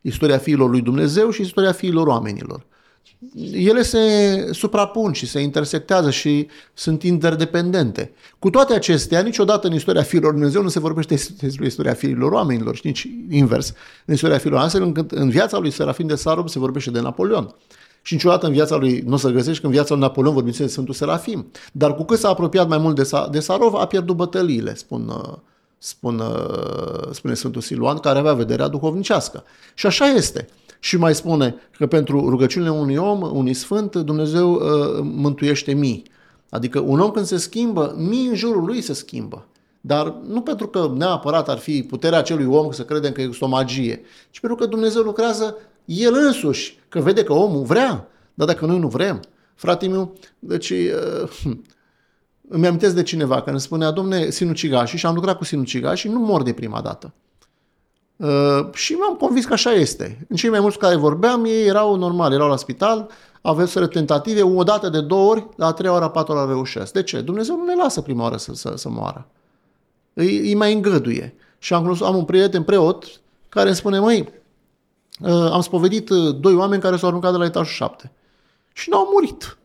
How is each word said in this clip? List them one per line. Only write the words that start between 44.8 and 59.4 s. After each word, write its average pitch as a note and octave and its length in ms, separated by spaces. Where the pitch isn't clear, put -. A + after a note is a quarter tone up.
lucrează G#3+ 540
El A#3 300
însuși, C4 640
că E3+ 120
vede F#3+ 240
că - 80
omul D#3 320
vrea. E3+ 440
Dar D3+ 120
dacă D#3+ 200
noi F3 120
nu E3 100
vrem, D3 320
frate F3 340
meu, F#3 260
deci, F3 320
uh, E3+ 840
îmi F3 180
amintesc F3 280
de F3 80
cineva C#3 360
care B2+ 120
îmi C#3 100
spunea: D#3+ 300
"Domne, F#3 400
sinucigașii", D#3 680
și F3 80
am E3 80
lucrat F3 220
cu E3+ 80
sinucigașii, D3 680
"nu A#3 80
mor G#3 240
de A#2+ 100
prima G#2+ 280
dată." - 320
Uh, C#3+ 560
și - 200
m-am F#4 220
convins B3 300